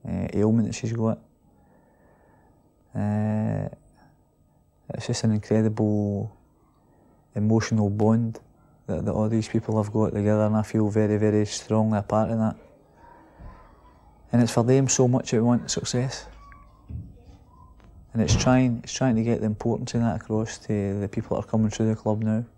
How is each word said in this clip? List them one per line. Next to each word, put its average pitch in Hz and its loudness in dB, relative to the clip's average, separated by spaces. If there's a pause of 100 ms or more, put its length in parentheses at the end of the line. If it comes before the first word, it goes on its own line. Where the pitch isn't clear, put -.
uh, 90 -4
ailment 107 2
that - -6
she's 110 -6
got. 113 -2 (1800)
Uh, 107 -2 (1300)
it's 120 -10
just 120 -4
an 110 4
incredible 107 0 (1000)
emotional 107 2
bond 110 2 (480)
that, 92 -4
that 101 -2
all 107 0
these 110 0
people 110 -2
have 104 -4
got 107 0
together, 107 2
and 107 2
I 110 2
feel 107 0
very, 104 2
very 107 2
strongly 110 0
a - -4
part 107 0
of 113 -2
that. 110 -2 (1800)
And 120 4
it's 113 2
for 123 2
them 131 4
so 127 2
much 127 0
that 123 2
we 110 2
want 120 2
success. - -4 (1900)
And 113 0
it's - 4
trying, 127 2
it's - -14
trying 127 0
to 113 0
get 117 0
the 110 -4
importance 117 -4
of 120 0
that 117 0
across 110 -4
to 101 -2
the 101 -2
people 101 -4
that - -4
are - -20
coming 110 2
through 110 0
the 110 0
club 110 -2
now 110 0 (140)